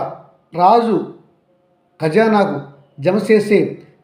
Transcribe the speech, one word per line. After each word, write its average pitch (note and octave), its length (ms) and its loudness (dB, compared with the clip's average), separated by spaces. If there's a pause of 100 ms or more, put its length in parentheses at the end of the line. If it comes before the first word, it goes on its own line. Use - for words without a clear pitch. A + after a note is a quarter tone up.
(540)
రాజు G#3 440 2 (1040)
ఖజానాకు G3 580 0 (420)
జమ F3+ 180 0 (120)
చేసే G#3 320 2 (420)